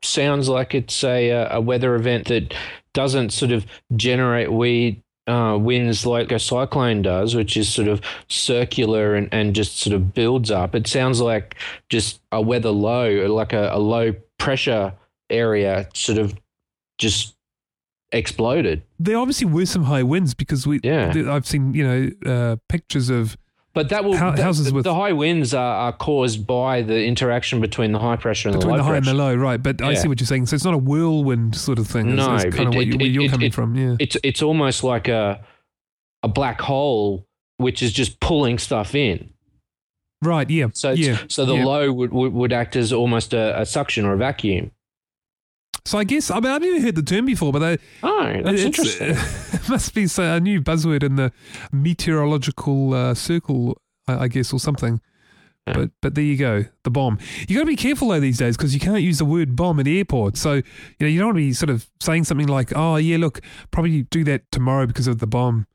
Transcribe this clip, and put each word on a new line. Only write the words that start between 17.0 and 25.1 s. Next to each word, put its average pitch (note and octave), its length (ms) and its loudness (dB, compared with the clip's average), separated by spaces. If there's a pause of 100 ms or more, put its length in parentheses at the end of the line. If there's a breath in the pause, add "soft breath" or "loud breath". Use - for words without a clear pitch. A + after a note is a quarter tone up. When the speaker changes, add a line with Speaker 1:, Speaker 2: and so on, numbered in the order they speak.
Speaker 1:
exploded. A2+ 680 0 (160)
Speaker 2:
There G#3 200 0
obviously B3+ 280 -2
were E3+ 200 2
some F3 180 0
high C3+ 200 2
winds D3+ 280 0
because C#3 340 -4
we, C#3+ 160 0
Speaker 1:
Yeah. B2+ 300 0
Speaker 2:
th-, - 140 0
I've C#3+ 200 -2
seen, C3+ 280 0
you D3 120 2
know, C3 240 0 (140)
uh, A#2+ 320 0 (140)
pictures C#3 400 -2
of A#2 260 0 (380)
Speaker 1:
But D3+ 160 0
that G#3 140 0
will, G3 120 2
Speaker 2:
hou-, E3+ 200 2
Speaker 1:
the, - 60 4
Speaker 2:
houses D#3 260 2
Speaker 1:
the, C3+ 60 2
Speaker 2:
with C3+ 100 2
Speaker 1:
the F3 100 0
high G3 180 0